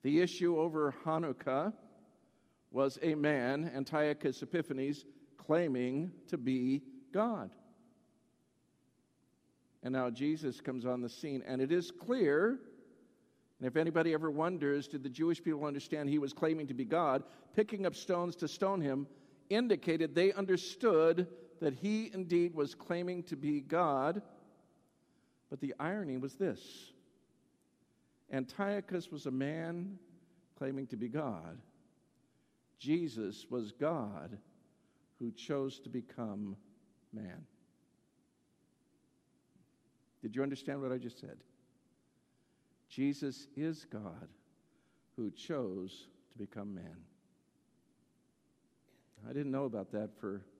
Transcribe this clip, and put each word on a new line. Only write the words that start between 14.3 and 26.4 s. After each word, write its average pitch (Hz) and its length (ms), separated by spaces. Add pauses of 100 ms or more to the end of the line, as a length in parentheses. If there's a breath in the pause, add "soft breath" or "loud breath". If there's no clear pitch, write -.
wonders, 147 560
did 143 160
the 135 80
Jewish 160 320
people 151 220
understand 143 440
he 151 100
was 139 140
claiming 160 360
to 131 60
be 123 100
God? 143 400 (300 loud breath)
Picking 214 320
up 165 80
stones 175 420
to 156 100
stone 190 340
him 139 280 (400 loud breath)
indicated 165 680
they 185 180
understood 175 960 (300 loud breath)
that 151 160
he 214 380
indeed 175 420
was 143 200
claiming 175 500
to 170 120
be 143 240
God. 151 600 (1300 soft breath)
But 135 120
the 139 200
irony 160 380
was 131 180
this. - 560 (1400 soft breath)